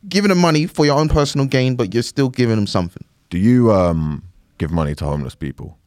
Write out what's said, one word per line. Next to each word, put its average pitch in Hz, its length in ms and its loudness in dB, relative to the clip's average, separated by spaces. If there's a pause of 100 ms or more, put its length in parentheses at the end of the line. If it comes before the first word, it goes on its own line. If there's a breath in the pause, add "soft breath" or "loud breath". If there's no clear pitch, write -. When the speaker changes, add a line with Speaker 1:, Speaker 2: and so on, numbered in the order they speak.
Speaker 1:
giving 302 200 0
them 226 100 2
money 156 260 2
for - 200 0
your 143 120 2
own 151 120 0
personal 143 380 0
gain, 131 280 0
but 110 180 -4
you're 120 100 0
still 135 260 -2
giving 120 260 0
them 104 120 0
something. 90 360 -6 (260)
Speaker 2:
Do 90 80 -4
you, 117 340 4
um, 80 520 0 (340)
give 80 140 -4
money 76 240 -2
to 73 100 -8
homeless 73 300 -6
people? - 400 -12 (100)